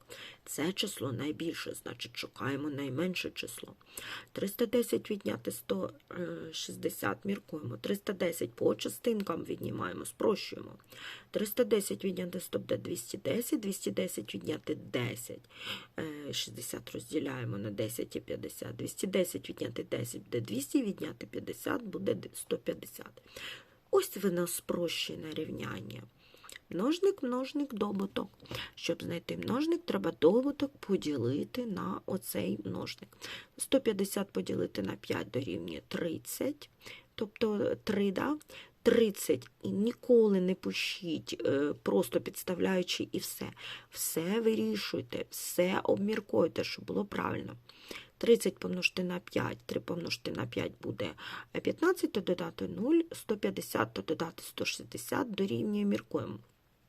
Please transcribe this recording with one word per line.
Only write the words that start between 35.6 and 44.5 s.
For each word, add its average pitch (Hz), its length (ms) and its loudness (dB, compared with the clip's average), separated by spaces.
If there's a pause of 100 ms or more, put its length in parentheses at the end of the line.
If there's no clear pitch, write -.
тридцять, - 840 -4 (460)
тобто 214 680 0
три, 202 280 4
да? 269 260 2 (460)
Тридцять. 226 640 6 (140)
І 202 80 -2
ніколи 214 720 8
не 180 140 4
пишіть, - 920 -2
е, 143 280 4 (100)
просто 190 380 4
підставляючи 190 920 0
і - 60 -2
все. - 340 -6 (380)
Все 185 520 0
вирішуйте, 220 880 2